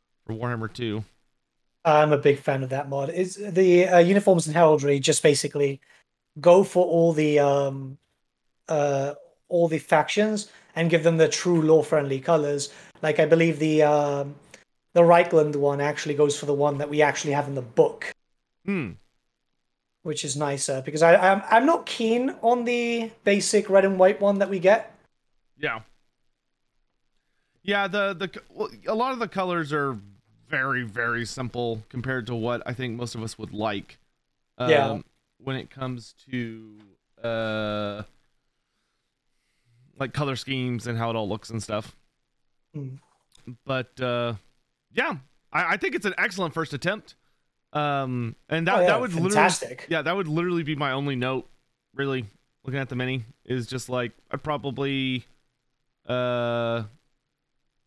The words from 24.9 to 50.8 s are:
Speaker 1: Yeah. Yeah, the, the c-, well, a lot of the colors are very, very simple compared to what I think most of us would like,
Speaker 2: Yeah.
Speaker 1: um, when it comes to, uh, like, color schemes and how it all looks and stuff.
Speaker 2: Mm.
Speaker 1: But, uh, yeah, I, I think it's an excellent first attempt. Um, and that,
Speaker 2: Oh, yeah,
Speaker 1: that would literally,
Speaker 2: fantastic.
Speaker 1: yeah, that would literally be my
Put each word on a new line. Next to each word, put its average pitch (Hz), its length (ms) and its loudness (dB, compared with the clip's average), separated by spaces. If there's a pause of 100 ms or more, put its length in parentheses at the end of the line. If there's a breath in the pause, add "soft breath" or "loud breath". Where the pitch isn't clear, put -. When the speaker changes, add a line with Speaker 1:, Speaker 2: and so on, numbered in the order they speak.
Speaker 1:
Yeah. 127 220 -6 (1800)
Yeah, 202 260 -2
the, 196 260 -2
the 180 180 -8
c-, - 80 -16 (100)
well, 208 180 -6 (180)
a 196 80 -2
lot 247 180 -2
of 254 60 -8
the 226 100 -6
colors 175 440 -4
are 139 260 -4 (500)
very, 131 340 -4
very 117 420 -4
simple 120 640 -6
compared 127 380 -6
to 123 80 -8
what 117 320 -4
I 123 80 -8
think 120 220 -8
most 120 180 -10
of 113 80 -10
us 113 160 -12
would 110 160 -12
like, 104 440 -6 (640)
Speaker 2:
Yeah. 139 300 2
Speaker 1:
um, 107 140 -8 (340)
when 131 180 -8
it - 140 -14
comes 127 440 -12 (160)
to, 113 480 -10 (440)
uh, 107 800 -4 (2000)
like, 135 140 -6
color 139 240 -4
schemes 127 500 -6
and 117 120 -6
how 117 120 -4
it 113 60 -4
all 107 120 -4
looks 107 220 -8
and 113 120 -8
stuff. 107 340 -8 (800)
Speaker 2:
Mm. 135 220 -12 (640)
Speaker 1:
But, 131 360 -8
uh, 120 340 -4 (580)
yeah, 247 240 -2 (360)
I, 170 220 0
I - 20 0
think 269 180 -4
it's 208 120 -6
an 190 120 -2
excellent 185 340 -4
first 160 220 -6
attempt. 175 400 -6 (580)
Um, 135 640 -4 (120)
and 165 200 -2
that, 196 80 2
Speaker 2:
Oh, 190 60 2
yeah, 180 40 4
Speaker 1:
that 214 140 2
would 240 140 -6
literally, 180 200 -2
Speaker 2:
fantastic. - 540 0
Speaker 1:
yeah, 160 140 -2
that 156 120 -2
would 190 140 -4
literally 170 340 -2
be 151 140 -6
my 139 160 -4